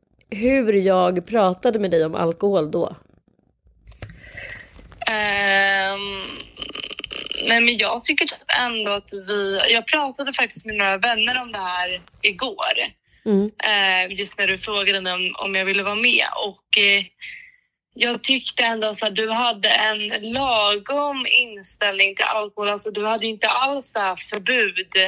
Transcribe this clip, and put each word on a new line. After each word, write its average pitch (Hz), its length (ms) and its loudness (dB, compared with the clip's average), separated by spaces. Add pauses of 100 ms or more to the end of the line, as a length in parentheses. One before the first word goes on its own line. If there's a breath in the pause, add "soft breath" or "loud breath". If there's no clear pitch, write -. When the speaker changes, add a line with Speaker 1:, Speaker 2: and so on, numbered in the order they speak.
(300)
Speaker 1:
hur 233 440 4
jag 185 540 4
pratade 202 520 2
med 196 120 2
dig 165 140 4
om 160 100 -4
alkohol 165 560 2
då? 170 240 0 (2000 loud breath)
Speaker 2:
Ehm, 196 1160 2 (1200)
nej, 233 140 6
men 233 160 4
jag 208 260 0
tycker 320 220 0
typ - 180 -6 (160)
ändå 226 320 -2
att 202 220 -4
vi... 196 560 -2
Jag 226 180 2
pratade 277 460 -2
faktiskt - 320 -2
med 214 100 -8
några 196 220 2
vänner 233 440 0
om 240 100 -10
det 214 80 -8
här 180 420 -4 (200)
igår. 202 520 -2 (520 soft breath)
Speaker 1:
Mm. 208 260 2 (120)
Speaker 2:
Eh, 190 560 2
just 202 180 -6
när 202 100 0
du 190 100 0
frågade 196 440 -2
mig 185 120 -4
om, 185 240 -4
om 196 180 -4
jag 190 100 0
ville 196 180 -2
vara 208 120 -4
med. 233 300 2 (220)
Och, - 300 -2
eh, 202 280 4 (920 loud breath)
jag 240 260 0
tyckte 262 400 -2
ändå 220 300 0
så 214 140 -2
att 196 80 -4
du 220 140 0
hade 220 400 0
en 214 380 0 (260)
lagom 254 960 0
inställning 196 840 0
till 220 100 0
alkohol. 208 440 -2
Alltså, 208 220 -4
du 208 140 -4
hade 220 200 0
ju 226 60 -2
inte 220 160 -2
alls 262 460 -2
det 226 60 -2
här 190 160 -2
förbud 196 800 -2 (120)